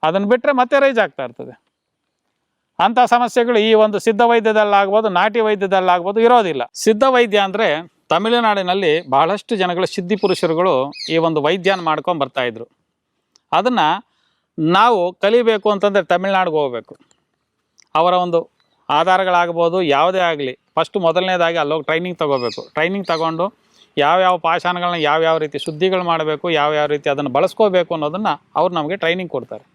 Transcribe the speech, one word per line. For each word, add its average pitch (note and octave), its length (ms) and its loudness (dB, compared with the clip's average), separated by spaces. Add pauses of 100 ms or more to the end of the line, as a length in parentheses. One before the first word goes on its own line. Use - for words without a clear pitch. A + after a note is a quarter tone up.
ಅದನ್ನ F#3+ 260 -2
ಬಿಟ್ರೆ B3+ 280 0
ಮತ್ತೆ B3+ 240 0
ರೈಸ್ C4 200 2
ಆಗ್ತಾ D3 240 -10
ಇರ್ತದೆ. B2 260 -16 (1300)
ಅಂಥ A3 140 0 (140)
ಸಮಸ್ಯೆಗಳು A#3+ 460 2 (100)
ಈ - 20 4 (140)
ಒಂದು G#3+ 200 -2
ಸಿದ್ಧ A3+ 260 2
ವೈದ್ಯದಲ್ಲಾಗ್ಬೋದು, G#3+ 880 2
ನಾಟಿ G#3 300 0
ವೈದ್ಯದಲ್ಲಾಗ್ಬೋದು F#3+ 800 0
ಇರೋದಿಲ್ಲ. G3 360 2 (220)
ಸಿದ್ಧ A3 200 4 (100)
ವೈದ್ಯ A3 320 2
ಅಂದ್ರೆ G3+ 200 -2 (460)
ತಮಿಳುನಾಡಿನಲ್ಲಿ G3 800 0 (220)
ಬಹಳಷ್ಟು E3 380 0 (100)
ಜನಗಳು F3+ 320 -2
ಸಿದ್ಧಿ F#3 280 -4
ಪುರುಷರುಗಳು F3+ 500 0 (420)
ಈ - 20 2 (100)
ಒಂದು D#3 200 0
ವೈದ್ಯನ F#3 420 0
ಮಾಡ್ಕೊಂಡ್ D#3 340 -2
ಬರ್ತಾ C3 280 -6
ಇದ್ರು. A2+ 160 -14 (920)
ಅದನ್ನ G#3+ 240 0 (920)
ನಾವು A3 240 4 (240)
ಕಲಿಬೇಕು A3 500 2
ಅಂತಂದ್ರೆ G3 380 0
ತಮಿಳ್ನಾಡಿಗೆ F#3 480 0
ಹೋಗ್ಬೇಕು. B2 340 -6 (1040)
ಅವರ F3 160 2 (100)
ಒಂದು E3+ 160 0 (580)
ಆಧಾರಗಳಾಗ್ಬೋದು, F3 800 2 (160)
ಯಾವುದೇ F3+ 360 2
ಆಗಲಿ, C#3 240 -6 (220)
ಫಸ್ಟ್ E3 200 -2 (100)
ಮೊದಲನೇದಾಗಿ E3+ 560 0
ಅಲ್ಲೋಗಿ D3+ 260 -4
ಟ್ರೈನಿಂಗ್ E3+ 340 -4
ತಗೋಬೇಕು. C3 400 -2 (140)
ಟ್ರೈನಿಂಗ್ F3+ 360 -4
ತಗೊಂಡು E3 340 -4 (580)
ಯಾವ್ಯಾವ F#3 300 2 (120)
ಪಾಷಾಣಗಳನ್ನ F3 640 -2
ಯಾವ್ಯಾವ D#3+ 360 2
ರೀತಿ D3 220 -8
ಶುದ್ಧಿಗಳು F#3 440 -2
ಮಾಡಬೇಕು, D#3 360 -2 (140)
ಯಾವ್ಯಾವ D3+ 340 0
ರೀತಿ D3 200 -4
ಅದನ್ನ C#3 240 -6
ಬಳಸ್ಕೋಬೇಕು F#3 600 0
ಅನ್ನೋದನ್ನ D#3+ 340 -4 (280)
ಅವ್ರು F3+ 180 0
ನಮಗೆ D#3+ 260 -4
ಟ್ರೈನಿಂಗ್ F3 320 -4
ಕೊಡ್ತಾರೆ. A2+ 280 -12 (100)